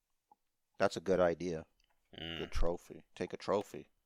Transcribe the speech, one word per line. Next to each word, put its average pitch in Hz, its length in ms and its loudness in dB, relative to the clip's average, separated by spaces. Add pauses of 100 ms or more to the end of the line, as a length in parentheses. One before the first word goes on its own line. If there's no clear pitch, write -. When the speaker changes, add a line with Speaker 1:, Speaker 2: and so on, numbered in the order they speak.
(760)
Speaker 1:
That's - 200 0
a - 20 -6
good 90 200 2
idea. 82 460 0 (560)
Speaker 2:
Mm. 82 180 -8
Speaker 1:
Good 80 120 -6
trophy. 85 520 2 (120)
Take - 180 -6
a - 40 -10
trophy. 95 500 -4 (180)